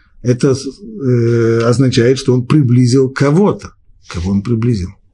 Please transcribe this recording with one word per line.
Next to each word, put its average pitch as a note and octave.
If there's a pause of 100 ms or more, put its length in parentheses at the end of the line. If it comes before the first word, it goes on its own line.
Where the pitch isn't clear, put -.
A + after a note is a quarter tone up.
(220)
это, B2
э, B2
означает, B2
что B2+
он B2+
приблизил B2+
кого-то. D3 (340)
Кого F2+
он G2
приблизил? A2+ (240)